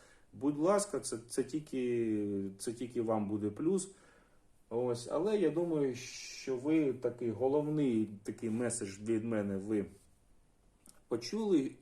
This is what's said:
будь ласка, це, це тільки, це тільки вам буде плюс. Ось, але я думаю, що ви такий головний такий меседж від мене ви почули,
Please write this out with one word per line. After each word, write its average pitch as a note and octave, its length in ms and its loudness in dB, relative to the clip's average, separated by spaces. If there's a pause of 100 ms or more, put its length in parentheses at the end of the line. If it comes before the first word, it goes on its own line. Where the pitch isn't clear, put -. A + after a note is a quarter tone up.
(320)
будь C#3+ 260 0
ласка, F#3+ 420 2
це, A#2 180 -6 (100)
це B2+ 160 0
тільки, B2 720 0 (420)
це A#2+ 140 -4
тільки A#2+ 300 -4
вам A2 260 0
буде G#2 220 0
плюс. F#3 380 0 (880)
Ось, A#2+ 360 0
але G3+ 280 2
я D#3+ 120 4
думаю, D3+ 440 2
що - 640 -6
ви D3 360 2
такий A#2+ 380 -2
головний C3+ 800 2 (140)
такий A2+ 280 -4
меседж G#2+ 480 -2
від A2 260 0
мене G2+ 320 0
ви G2+ 300 0 (1200)
почули, F#3 720 2